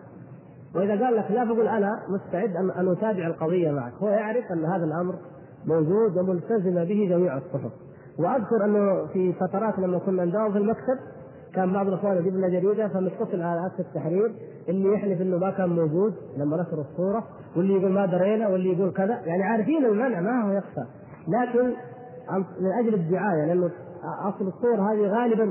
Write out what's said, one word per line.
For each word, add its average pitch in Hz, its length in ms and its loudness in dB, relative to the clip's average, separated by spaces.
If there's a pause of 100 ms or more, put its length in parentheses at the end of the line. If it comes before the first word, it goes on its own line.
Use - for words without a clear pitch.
(760)
وإذا 202 300 2
قال 247 100 4
لك: 196 160 0
"لا"، 240 140 2
فقل: 226 220 2
"أنا 208 240 2 (180)
مستعد 185 460 -2
أن، 185 140 0
أن 180 220 0
أتابع 180 360 0
القضية 165 440 0
معك". 123 220 -4
هو 190 140 -4
يعرف 214 440 0
أن 165 140 -2
هذا 170 200 0
الأمر 175 300 -2 (500)
موجود 170 520 2
وملتزم 185 560 0 (120)
به 208 240 2
جميع 175 280 2
الصحف. 131 340 -6 (480)
وأذكر 208 460 0
أنه 202 400 2
في 185 280 0
فترات 196 460 -2
لما 180 180 0
كنا 185 280 0
نداوم 208 260 2
في 196 60 2
المكتب، 226 400 0 (560)
كان 185 200 2
بعض 196 140 0
الإخوان 196 300 0
يجيب 185 180 0
لنا 190 140 2
جريدة، 202 380 2
فنتصل 185 540 -2
على 170 180 0
رئاسة 180 200 -6
التحرير 180 560 0 (340)
اللي 190 240 4
يحلف 190 280 0
أنه 185 160 2
ما 190 140 0
كان 185 180 0
موجود 170 440 2 (240)
لما 147 200 -2
نشر 170 240 -4
الصورة، 190 420 -2 (320)
واللي 190 180 4
يقول: 190 180 4
"ما 196 140 2
درينا"، 196 420 2
واللي 185 300 2
يقول 160 140 2
كذا، 196 340 0
يعني 175 180 0
عارفين 233 420 2
المنع، 220 360 2
ما 226 220 0
هو 202 80 2
يخفى. 185 320 -2 (440)
لكن 240 460 2 (840)
من 185 200 0
أجل 226 140 2
الدعاية، 175 520 2
لأنه 175 240 2 (340)
أصل 190 440 -4
الصور 226 340 0
هذه 208 260 2
غالبًا 226 440 2